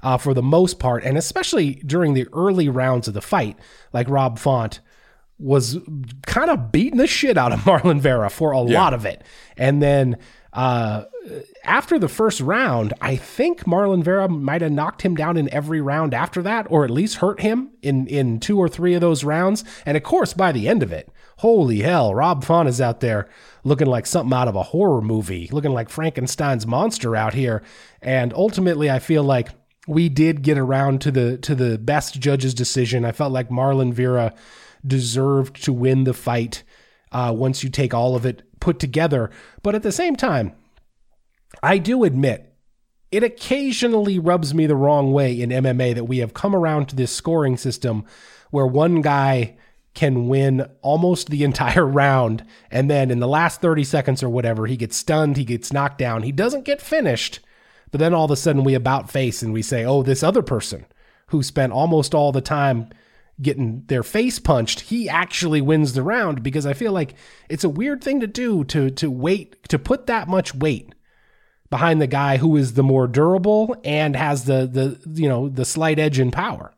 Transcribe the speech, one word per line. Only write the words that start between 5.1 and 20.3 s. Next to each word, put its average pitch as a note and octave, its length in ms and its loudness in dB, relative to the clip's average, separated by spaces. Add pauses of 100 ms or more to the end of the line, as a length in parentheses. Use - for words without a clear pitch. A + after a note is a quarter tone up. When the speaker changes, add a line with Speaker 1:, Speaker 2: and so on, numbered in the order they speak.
Speaker 1:
was C3+ 400 0 (480)
kind D4 240 0
of C#3+ 220 0
beating A#3+ 260 2
the C4 80 4
shit B3+ 320 2
out B2 140 2
of A2 80 -2
<laughs> G#2 60 -4
Marlon E3 340 4
Vera B2 300 2
for D#3 220 -2
a C3 120 2
Speaker 2:
Yeah. A#2+ 180 4
Speaker 1:
lot D#3+ 140 4
of A2 100 -6
it. - 180 -8 (340)
And C#3 220 2
then, C#3 380 4 (360)
uh, A#2 500 -2 (600)
after C#4 360 0
the G3 80 0
first - 340 -2
round, C3+ 580 0
I C3+ 160 -2
think D#4+ 500 -4
Marlon F#3 380 2
Vera F#3+ 240 0
might D3+ 340 -2
have D#3+ 100 0
knocked D3+ 320 -4
him F3+ 100 0
down D#3+ 240 0
in C#3+ 160 -2
every D3+ 280 -2
round C#3+ 340 -2
after E3 260 -4
that, G#3+ 300 -2
or D#3 120 4
at B2+ 60 0
least E3 280 -2
hurt G3 240 0
him A#3 280 0 (140)
in, C3+ 240 0
in B2+ 320 0
two G#3 180 0
or F3+ 100 4
three F3 280 0
of F3 60 2
those D#3+ 220 2
rounds. F3+ 400 0 (220)
And C#3+ 100 0
of D#3 60 0
course, E4 320 0